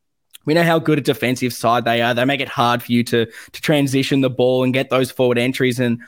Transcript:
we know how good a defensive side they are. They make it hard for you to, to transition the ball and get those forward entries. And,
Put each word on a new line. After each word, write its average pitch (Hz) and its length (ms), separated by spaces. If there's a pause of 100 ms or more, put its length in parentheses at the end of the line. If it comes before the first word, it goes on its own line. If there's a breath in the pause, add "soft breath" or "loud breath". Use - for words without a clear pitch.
(460)
we 147 100
know 170 80
how 165 160
good 156 180
a 143 40
defensive 123 520
side 117 320
they 117 160
are. 120 140
They 120 100
make 139 160
it 123 80
hard 120 340
for - 80
you 120 140
to, 117 220
to - 340
transition 139 600
the 131 80
ball 127 340
and 127 100
get 131 160
those 127 220
forward 123 260
entries. 127 420
And, 120 280